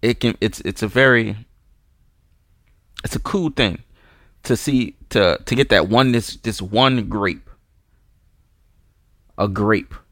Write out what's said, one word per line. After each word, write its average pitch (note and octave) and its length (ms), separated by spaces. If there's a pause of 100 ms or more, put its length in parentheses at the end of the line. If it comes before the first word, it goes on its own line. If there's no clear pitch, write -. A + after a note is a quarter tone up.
it A#2 200
can, A#2+ 180
it's, G#2+ 220
it's - 200
a A2 60
very, A#2 480 (1700)
it's - 120
a - 40
cool F3+ 300
thing A#2 320 (640)
to B2 120
see, B2+ 400 (140)
to, F#2 340
to - 120
get B2+ 140
that F#2 200
one, B2+ 220
this, A#2 260
this A2 240
one A2 480
grape, G2+ 400 (1900)
a G#2 80
grape. G#2 480 (160)